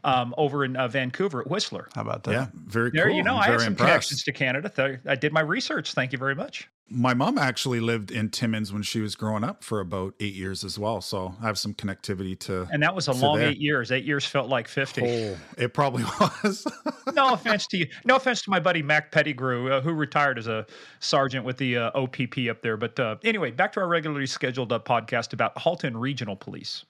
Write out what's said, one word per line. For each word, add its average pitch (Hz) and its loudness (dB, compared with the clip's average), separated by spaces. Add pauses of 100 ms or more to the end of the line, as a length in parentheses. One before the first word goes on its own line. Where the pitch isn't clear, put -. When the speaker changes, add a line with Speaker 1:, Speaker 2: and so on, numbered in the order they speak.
Speaker 1:
um, 127 2
over 143 2
in, 127 -4
uh, 131 0
Vancouver 131 -2
at - -6
Whistler. 156 -4
Speaker 2:
How 113 -6
about 110 -4
that? - -2
Speaker 3:
Yeah, 123 0
very 117 -2
Speaker 1:
There 165 4
Speaker 3:
cool. - 4
Speaker 1:
you - 2
know, - 2
Speaker 3:
I'm 220 4
Speaker 1:
I 196 6
have 220 6
Speaker 3:
very 113 4
Speaker 1:
some 117 2
Speaker 3:
impressed. - 4
Speaker 1:
connections 143 2
to 147 -2
Canada. 143 0
Th-, 135 0
I 139 4
did 147 0
my 156 4
research. 185 -2
Thank 131 0
you 135 -4
very 135 0
much. - -10 (220)
Speaker 3:
My 123 2
mom 180 2
actually 127 0
lived 113 0
in 110 0
Timmins 107 -2
when 104 -4
she 110 -2
was 104 -4
growing 110 -2
up 185 -6
for 107 -2
about 95 -4
eight 101 -4
years 92 -6
as 95 -8
well. 104 -2
So 92 -6
I 117 -6
have 104 -2
some 104 -4
connectivity 95 -6
to 92 -4
Speaker 1:
And 147 0
that 175 2
was 151 -2
a 131 2
Speaker 3:
to 123 0
Speaker 1:
long 147 4
Speaker 3:
there. 147 4
Speaker 1:
eight 139 -2
years. 143 0
Eight 127 0
years 143 0
felt 131 0
like 123 0
fifty. - -2
Speaker 3:
Oh, 113 0 (200)
it 127 0
probably 123 2
<laughs> - 2
was. 208 0 (480)
Speaker 1:
No 262 6
offense 214 0
to 190 -2
you. 165 0 (180)
No 254 8
offense 262 2
to 196 -8
my 185 4
buddy 170 4
Mac 151 2
Pettigrew, 131 2
uh, 135 4
who 156 0
retired 147 2
as 113 -6
a 110 -2 (360)
sergeant 135 2
with 127 -4
the, 127 0
uh, 117 0
O 135 0
P 127 -4
P 123 -2
up 113 -6
there. 113 -2
But, 113 -4
uh, 110 -2
anyway, 202 0
back 180 0
to 208 -2
our 180 0
regularly 156 0
scheduled, 127 -4
uh, 113 0
podcast 117 -2
about 113 -2
Halton 160 -2
Regional 120 -6
Police. - -12